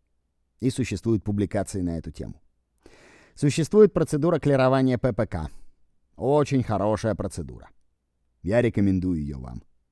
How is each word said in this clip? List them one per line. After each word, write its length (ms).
И 100
существуют 540
публикации 580
на 160
эту 140
тему. 300
Существует 580
процедура 460
клирования 600
П 140
П 140
К. 240
Очень 460
хорошая 520
процедура. 560
Я 180
рекомендую 600
ее 180
вам. 240